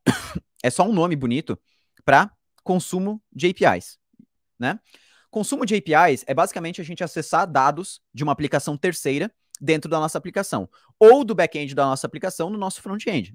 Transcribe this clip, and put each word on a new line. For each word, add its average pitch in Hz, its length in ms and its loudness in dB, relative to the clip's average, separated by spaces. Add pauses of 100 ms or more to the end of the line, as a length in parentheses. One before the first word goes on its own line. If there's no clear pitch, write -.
<coughs> - 560 -6
é 123 80 0
só 180 140 0
um 214 80 0
nome 175 240 0
bonito 127 420 -4 (460)
pra 156 260 6 (340)
consumo 185 680 -4
de 156 160 -2
A 185 60 0
P 120 240 4
Is, - 200 -14 (640)
né? 139 180 -2 (540)
Consumo 269 340 -4
de 208 100 0
A 202 60 0
P 165 300 4
Is 127 160 -4
é 139 60 -2
basicamente 175 480 -4
a - 20 -10
gente 165 180 -12
acessar 170 480 -2
dados 147 520 0 (120)
de 123 100 -6
uma 147 100 0
aplicação 147 420 -4
terceira 160 560 -4 (300)
dentro 156 280 0
da 160 100 -2
nossa 156 180 -4
aplicação, 160 520 -6 (300)
ou 247 240 10
do 220 100 -2
back-end 151 400 -2
da 139 120 0
nossa 135 200 -2
aplicação 175 440 -6
no 214 80 -6
nosso 190 240 -8
front-end, 185 540 -6